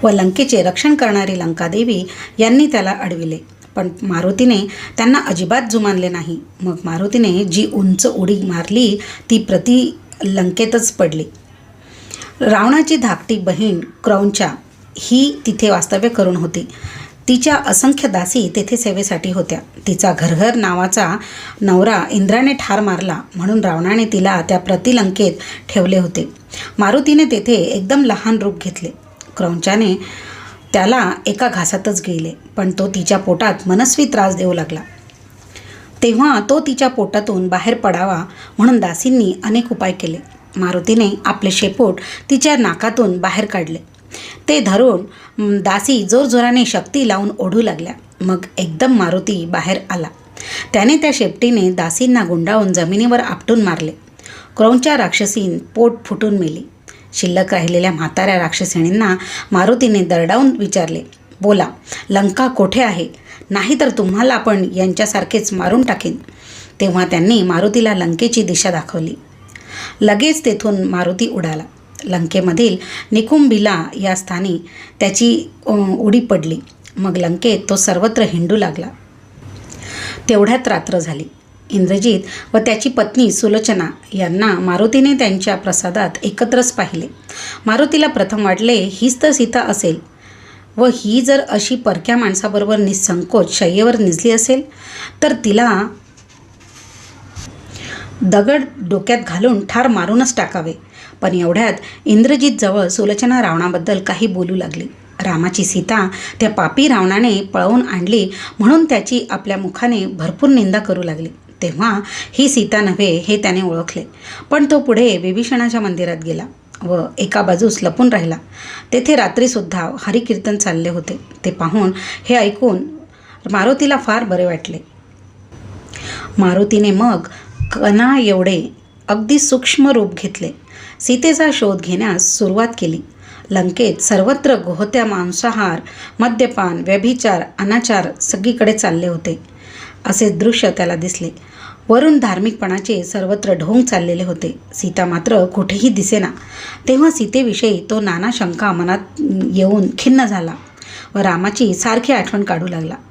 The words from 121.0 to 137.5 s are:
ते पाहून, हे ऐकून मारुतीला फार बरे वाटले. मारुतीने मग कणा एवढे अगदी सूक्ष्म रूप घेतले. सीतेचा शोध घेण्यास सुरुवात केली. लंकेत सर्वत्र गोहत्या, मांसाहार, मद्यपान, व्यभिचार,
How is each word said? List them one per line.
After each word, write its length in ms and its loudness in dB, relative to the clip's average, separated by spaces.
ते 60 0
पाहून, 400 0
हे 60 4
ऐकून 480 0
मारुतीला 460 2
फार 260 -2
बरे 220 -2
वाटले. 340 -6
मारुतीने 540 4
मग 360 2
कणा 460 4
एवढे 560 0
अगदी 320 2
सूक्ष्म 480 2
रूप 260 2
घेतले. 380 -8
सीतेचा 540 2
शोध 280 0
घेण्यास 560 -2
सुरुवात 300 0
केली. 220 -2
लंकेत 500 0
सर्वत्र 540 2
गोहत्या, 500 -2
मांसाहार, 760 -2
मद्यपान, 680 0
व्यभिचार, 560 0